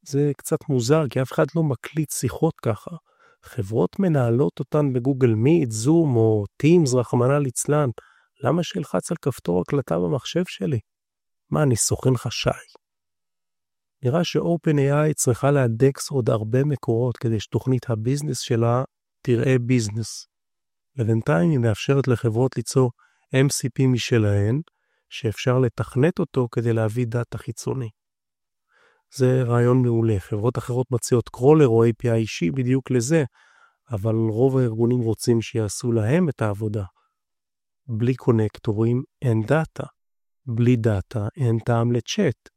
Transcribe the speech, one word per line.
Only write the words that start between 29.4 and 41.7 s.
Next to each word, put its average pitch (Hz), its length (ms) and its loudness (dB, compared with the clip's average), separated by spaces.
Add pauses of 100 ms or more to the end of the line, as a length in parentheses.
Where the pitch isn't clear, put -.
רעיון 120 380 2
מעולה. 113 380 2
חברות 113 380 -4
אחרות 123 340 -4
מציעות 120 380 0
קרולר 147 380 4
או 113 160 4
איי 117 100 4
פי 120 180 -2
איי 113 80 2
אישי 151 320 -4
בדיוק 131 400 -2
לזה, 131 320 2 (680)
אבל 110 240 -2
רוב 113 420 2
הארגונים 120 420 0
רוצים 113 420 0
שיעשו 110 500 -4
להם 131 380 2
את - 120 -8
העבודה. 107 420 -4 (1040)
בלי 120 280 0
קונקטורים 113 880 0 (180)
אין 113 200 0
דאטה. 143 420 -2 (600)
בלי 120 300 2
דאטה 107 520 -2 (100)
אין 113 220 0
טעם 117 320 0